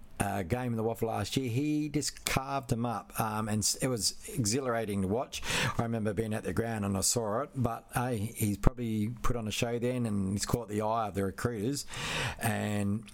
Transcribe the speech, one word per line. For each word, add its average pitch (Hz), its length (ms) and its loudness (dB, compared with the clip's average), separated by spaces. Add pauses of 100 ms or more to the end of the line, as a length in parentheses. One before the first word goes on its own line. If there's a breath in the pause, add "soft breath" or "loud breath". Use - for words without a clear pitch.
(200)
a 101 240 0
game 123 240 0
in 117 80 0
the 110 80 0
Waffle 113 240 0
last 107 280 -2
year, 131 140 0
he 151 400 0
just - 360 -2
carved 135 440 0
them 117 160 2
up, 110 340 -4
um, 110 280 0
and 107 120 2
s-, - 160 2
it 135 120 -2
was 117 260 0 (140)
exhilarating 113 760 0
to 95 60 2
watch. 123 340 -2 (380 loud breath)
I 120 40 2
remember 113 300 0
being 107 220 0
at 110 80 -4
the 92 100 -2
ground 113 320 0
and 101 100 2
I 95 60 2
saw 113 400 2
it, 147 140 -4
but 117 300 -2 (100)
hey, 120 400 0
he's 101 220 2
probably 110 520 2 (140)
put 120 120 4
on 110 120 -2
a 101 40 -2
show 120 280 0
then, 123 260 2
and 101 280 2
he's 101 120 0
caught - 240 -2
the 104 120 0
eye 110 260 2
of 90 80 -4
the 98 80 2
recruiters, 117 640 -2 (520 loud breath)
and 104 640 0 (100)